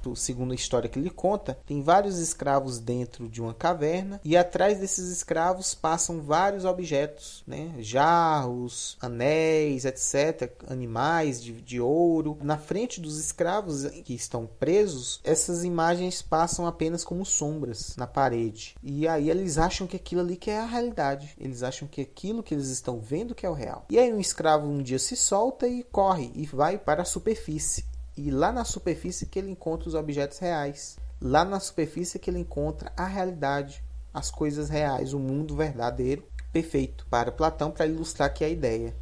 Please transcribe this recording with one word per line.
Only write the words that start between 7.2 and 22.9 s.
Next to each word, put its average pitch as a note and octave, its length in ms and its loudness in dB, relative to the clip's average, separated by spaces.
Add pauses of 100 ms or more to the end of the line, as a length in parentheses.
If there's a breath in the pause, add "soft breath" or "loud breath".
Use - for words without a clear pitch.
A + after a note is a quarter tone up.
né? D3+ 320 -10
Jarros, C3 1200 2
anéis, C#3+ 840 2
et C3 140 -2
cetera, C#3+ 540 0 (160)
animais C3 760 0
de, A#2 180 -12
de B2 200 -6
ouro. D#3 600 4
Na D3 160 0
frente G3 420 -4
dos D3+ 180 -6
escravos E3+ 680 0 (200)
que B2+ 100 -6
estão A#2 320 -4
presos, D#3+ 760 2
essas E3+ 400 2
imagens F3 560 2
passam E3+ 460 2
apenas E3+ 380 -2
como F3+ 200 -4
sombras D3 720 -2
na B2 100 -4
parede. A#2 760 0
E D3 260 -2
aí D#3 220 2
eles E3+ 280 2
acham F3+ 280 2
que F#3 100 -8
aquilo F3+ 240 -2
ali F3 160 0
que G#3 140 -6
é G#3+ 80 0
a A3+ 80 -4
realidade. F3+ 720 -2
Eles B2 240 -8
acham B2+ 260 -4
que - 120 -8
aquilo G#3+ 420 -6
que D#3+ 120 -4
eles C#3 140 -2
estão B2 320 -4